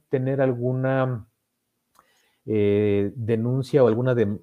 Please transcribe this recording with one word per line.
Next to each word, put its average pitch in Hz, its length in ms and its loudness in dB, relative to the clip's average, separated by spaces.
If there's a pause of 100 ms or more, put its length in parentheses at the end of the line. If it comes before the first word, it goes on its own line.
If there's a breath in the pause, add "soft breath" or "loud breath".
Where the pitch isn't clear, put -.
tener 131 300 -2
alguna, 127 880 -2 (1160 soft breath)
eh, 101 720 2
denuncia 120 680 0
o 120 40 8
alguna 123 260 2
de-, 107 300 0